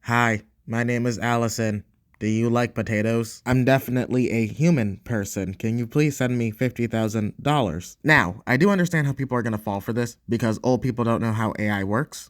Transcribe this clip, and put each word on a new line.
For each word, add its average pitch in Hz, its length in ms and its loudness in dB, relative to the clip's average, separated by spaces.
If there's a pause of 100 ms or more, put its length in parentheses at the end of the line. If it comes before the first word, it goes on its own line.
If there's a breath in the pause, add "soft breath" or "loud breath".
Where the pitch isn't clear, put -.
Hi, 117 380 2 (240)
my 117 160 -4
name 120 240 0
is 120 120 0
Allison. 113 680 0 (340)
Do - 80 -6
you 110 240 0
like 120 240 0
potatoes? 113 720 -2
I'm 127 180 2
definitely 127 640 2
a 113 160 0
human 110 580 2
person. 98 500 -4
Can 113 240 -2
you 120 80 -2
please 147 300 2
send 123 220 0
me 117 120 0
fifty 120 360 -2
thousand 110 560 0
dollars? 113 600 -2
Now, 113 440 2
I 120 100 2
do 160 140 6
understand 175 360 2
how 139 60 0
people 127 240 -4
are 123 60 0
gonna 110 160 -2
fall 104 220 -4
for 107 120 -8
this 117 240 -2 (120)
because 113 340 0
old 127 200 2
people 120 220 -2
don't 117 160 2
know 113 120 0
how 110 260 0
A 107 120 0
I 101 140 -2
works. 107 460 -4